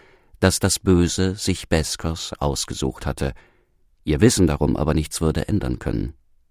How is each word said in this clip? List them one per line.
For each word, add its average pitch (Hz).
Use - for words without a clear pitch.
dass -
das -
Böse 92
sich -
Beskers -
ausgesucht -
hatte, 71
ihr 73
Wissen 95
darum 73
aber 76
nichts 78
würde 80
ändern 64
können. 50